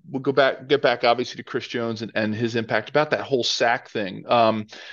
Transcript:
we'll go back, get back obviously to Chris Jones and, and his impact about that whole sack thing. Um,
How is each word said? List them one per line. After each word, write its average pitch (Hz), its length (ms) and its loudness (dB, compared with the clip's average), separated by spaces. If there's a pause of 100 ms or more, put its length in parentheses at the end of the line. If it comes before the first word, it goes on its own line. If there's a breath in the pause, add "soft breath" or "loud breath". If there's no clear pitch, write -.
we'll 135 120 -6
go 139 100 0
back, 135 360 2
get 139 140 2
back 123 220 2
obviously 120 340 2
to 117 60 -12
Chris - 240 -6
Jones 117 340 -4
and, 110 140 -8
and 107 180 0
his 113 220 -2
impact 113 340 -2
about 147 220 2
that 104 100 2
whole 120 220 0
sack 120 460 0
thing. 104 380 -6
Um, 110 400 4 (260 loud breath)